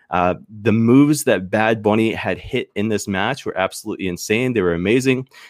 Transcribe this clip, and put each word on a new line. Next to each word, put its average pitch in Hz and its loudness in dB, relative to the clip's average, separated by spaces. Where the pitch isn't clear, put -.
uh, 90 2
the 107 2
moves 131 4
that 95 0
Bad 110 0
Bunny 110 2
had 92 -4
hit - -6
in 104 -2
this 104 -4
match 104 -4
were 104 -8
absolutely 95 -4
insane. 117 -2
They 104 2
were 87 2
amazing. 123 0